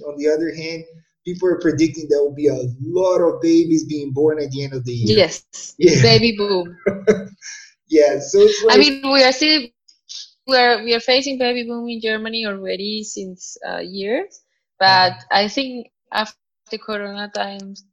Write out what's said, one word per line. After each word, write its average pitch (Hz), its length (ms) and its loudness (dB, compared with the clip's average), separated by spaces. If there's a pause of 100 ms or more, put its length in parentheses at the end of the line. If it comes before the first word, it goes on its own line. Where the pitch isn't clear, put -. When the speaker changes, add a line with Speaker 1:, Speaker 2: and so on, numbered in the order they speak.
Speaker 1:
on 147 120 -10
the 147 100 0
other 156 260 0
hand, 165 300 -10 (400)
people 180 240 -2
are 165 120 2
predicting 156 500 0
there 143 120 2
will 143 120 -2
be 147 140 0
a 127 120 -2 (220)
lot 180 380 0
of 165 200 0
babies 165 440 2
being 143 280 -8
born 151 300 0
at 139 80 -8
the 139 140 -6
end 135 100 -10
of 127 100 -8
the 123 80 -8
year. 208 260 0
Speaker 2:
Yes. - 600 -2
Speaker 1:
Yeah. 160 240 6
Speaker 2:
Baby 226 340 6
boom. 196 400 -4 (100)
Speaker 1:
<laughs> 196 420 -2 (600)
Yeah. 147 320 4
So 196 200 2
it's 208 280 6
Speaker 2:
I 233 80 8
Speaker 1:
like - 20 8
Speaker 2:
mean, 277 220 4 (120)
we 269 100 6
are 262 100 6
still, 302 280 0 (840)
we 262 100 2
are, 240 280 4
we 233 100 -2
are 233 60 -2
facing 262 380 0
baby 247 260 -2
boom 233 240 -10
in 233 120 -10
Germany 220 460 -6
already 196 560 -8
since, 190 540 -14 (120)
uh, 180 120 -8
years, 196 600 -8 (360)
but 185 360 4
Speaker 1:
Yeah. - 40 -18 (140)
Speaker 2:
I 202 160 2
think 247 380 -8 (260)
after 214 320 -6
Corona 208 880 -12
times, 196 580 -10